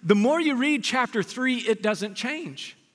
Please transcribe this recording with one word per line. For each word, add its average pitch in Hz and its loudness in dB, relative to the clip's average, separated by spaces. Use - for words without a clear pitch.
The 185 6
more 262 4
you 294 2
read 277 2
chapter 240 0
three, 254 -2
it 220 0
doesn't 202 -2
change. 254 -8